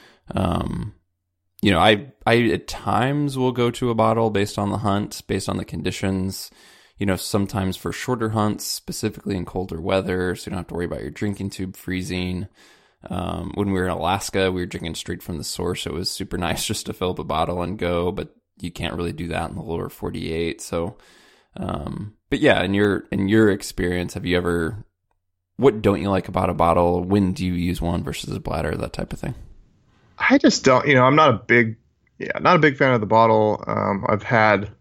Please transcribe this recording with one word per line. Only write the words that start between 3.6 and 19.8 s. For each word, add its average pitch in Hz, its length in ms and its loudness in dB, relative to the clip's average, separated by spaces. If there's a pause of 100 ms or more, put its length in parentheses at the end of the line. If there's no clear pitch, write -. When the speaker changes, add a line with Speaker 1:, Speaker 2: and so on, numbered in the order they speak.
Speaker 1:
to 120 180 -2
a 117 40 0
bottle 113 360 2
based 101 280 0
on 101 120 0
the 101 80 -2
hunt, 104 480 -2
based 98 220 -4
on 101 80 -2
the 101 80 -4
conditions. 95 880 -4 (480)
You 101 80 -2
know, 95 100 2
sometimes 95 600 -2
for - 160 -6
shorter 113 380 -2
hunts, 107 340 0
specifically - 720 -6
in 87 80 -4
colder 90 360 -6
weather, 92 540 0
so - 120 -12
you - 40 -10
don't 95 80 -6
have 85 100 -10
to - 60 -12
worry 85 120 -4
about 76 160 -6
your 67 80 -8
drinking 98 400 -4
tube 92 260 -8
freezing. 92 720 -4 (600)
Um, 87 460 -6
when 101 140 -2
we 98 60 0
were 92 100 0
in 90 60 -2
Alaska, 92 600 -2
we 90 120 -2
were 87 40 -6
drinking 85 280 -8
straight 87 280 -10
from 87 140 -8
the 73 80 -8
source. 90 420 -6
It - 60 -6
was 90 180 -6
super - 280 -8
<laughs> - 0 -
nice 85 260 -2
just - 220 -4
to - 60 -8
fill 92 180 -2
up 85 80 -4
a 80 60 -6
bottle 82 380 -2
and 87 160 -6
go, 87 340 0
but - 220 -8 (240)
you 85 120 -8
can't - 240 -8
really 85 180 -4
do 82 160 -8
that 85 220 -4
in - 60 -10
the 82 60 -10
lower 85 280 -6